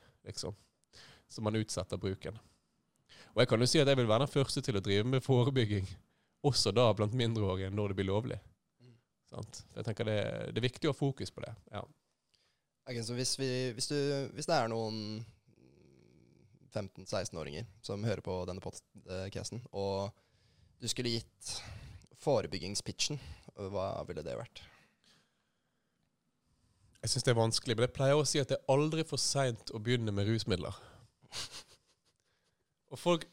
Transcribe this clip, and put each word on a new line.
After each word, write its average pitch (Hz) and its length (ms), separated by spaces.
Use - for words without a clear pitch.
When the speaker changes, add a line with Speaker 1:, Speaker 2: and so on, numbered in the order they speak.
Speaker 1:
liksom." - 260
Så - 80
man 107 160
utsetter 104 400
bruken. 98 400
Og - 80
jeg 120 80
kan 117 160
jo 127 40
si 165 120
at 135 80
jeg 139 80
vil 120 120
være 117 180
den - 60
første 139 320
til 107 120
å 95 80
drive 104 240
med 131 160
forebygging, 120 600
også 117 300
da 117 220
blant 104 200
mindreårige 101 560
når 101 200
det 98 80
blir 95 100
lovlig. 104 280
Speaker 2:
Mm. 123 140
Speaker 1:
Sant? - 380
For - 100
jeg - 80
tenker 110 200
det, 107 100
det 113 80
er 123 80
viktig - 220
å - 20
ha - 60
fokus 139 340
på - 120
det, - 80
ja. 104 120
Speaker 2:
Ok, 123 240
så 120 80
hvis 127 240
vi, 135 100
hvis - 120
du, 143 80
hvis - 160
det 165 80
er 117 140
noen 110 500
femten-seksten-åringer 95 920
som 101 200
hører 101 220
på 92 100
denne 92 160
podcasten, 95 1040
og 98 400
du 120 80
skulle 123 240
gitt - 420
forebyggingspitchen, 101 1000
hva 98 240
ville 80 180
det 62 100
vært? - 280
Speaker 1:
Jeg 117 100
synes - 140
det 127 60
er 113 60
vanskelig, 113 380
men 113 100
jeg - 100
pleier 143 220
å 147 80
si 147 160
at - 80
det 139 80
er - 160
aldri 156 320
for - 140
sent 131 540
å 113 80
begynne 113 320
med 101 140
rusmidler. 107 480
<laughs> - 400
Og 135 80
folk, 170 320